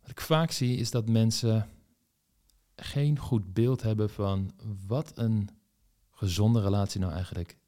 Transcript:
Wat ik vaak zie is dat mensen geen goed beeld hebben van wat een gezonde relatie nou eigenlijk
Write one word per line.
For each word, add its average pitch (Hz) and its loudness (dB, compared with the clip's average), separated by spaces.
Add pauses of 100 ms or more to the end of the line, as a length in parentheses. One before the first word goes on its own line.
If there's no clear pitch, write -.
Wat - -14
ik - -16
vaak 160 2
zie 123 0
is 120 -4
dat 113 -2
mensen 113 2 (1080)
geen 143 0
goed 101 -2
beeld 120 2
hebben 107 0
van 98 -2 (340)
wat 123 -4
een 110 0 (600)
gezonde 107 2
relatie 98 0
nou 92 -2
eigenlijk 87 -8 (120)